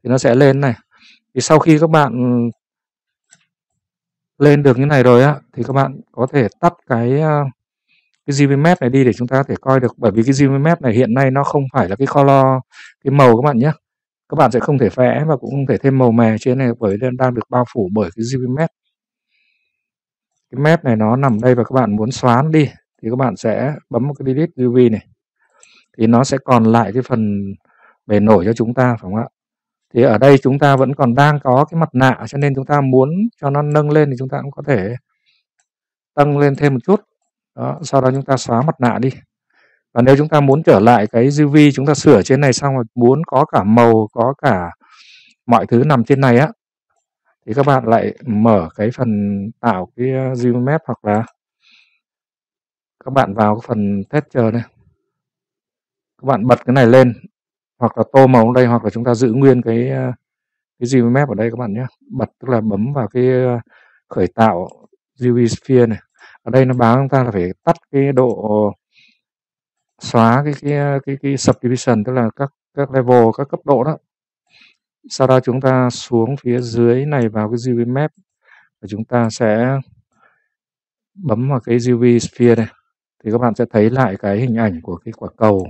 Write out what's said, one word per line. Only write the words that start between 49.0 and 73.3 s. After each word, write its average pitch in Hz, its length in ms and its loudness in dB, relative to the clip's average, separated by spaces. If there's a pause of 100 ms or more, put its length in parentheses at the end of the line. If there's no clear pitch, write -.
tạo 98 360 -4
cái, 127 140 -4
ờ, 131 180 -4
U 123 240 -2
V 123 40 -2
map 135 300 -2
hoặc 117 180 -10
là 107 200 -2 (1800)
các 131 60 -14
bạn 117 240 -2
vào 107 200 0
cái 117 140 -10
phần 101 360 -4
texture 135 460 -4
này. 117 120 -4 (1600)
Các 131 40 -6
bạn 123 200 -2
bật 120 180 0
cái 123 80 -2
này 131 140 4
lên 123 260 6 (640)
hoặc 120 200 -4
là 110 140 0
tô 135 140 6
màu 120 200 6
ở 123 80 0
đây 127 120 4
hoặc 117 180 0
là 104 60 -2
chúng 117 140 -8
ta 120 100 0
giữ 113 180 0
nguyên 131 300 4
cái, 117 280 -2
ờ, 131 220 -6 (640)
cái 123 220 0
U 117 80 0
V 120 40 0
map 139 160 0
ở 110 60 -6
đây 113 160 -4
các 117 80 -12
bạn 110 160 -8
nhé. 127 120 -8 (240)
Bật 127 280 -8
tức 123 100 -12
là 120 120 0
bấm 107 320 -4
vào 123 160 -6
cái, 127 360 0
ờ, 120 160 -2 (480)
khởi 95 260 -4
tạo 92 340 0 (520)
U 123 140 0
V 123 40 0 (120)
sphere 123 360 2
này. 107 120 -6 (440)
Ở 117 80 -12
đây 131 140 4
nó 127 100 -2
báo 120 220 2
chúng 135 120 -2
ta 131 160 0
là 120 60 -4
phải 92 200 -4 (140)
tắt 165 120 0 (140)
cái 139 220 0
độ 107 600 0 (1300)
xóa 117 460 0
cái, 147 160 -6
cái, 143 460 -4
cái, 139 160 -8
cái 139 140 -4
subdivision, 123 680 -2
tức 127 80 -6
là 120 240 -2
các, 139 160 -8 (220)
các 143 160 -6
level, 123 340 4 (140)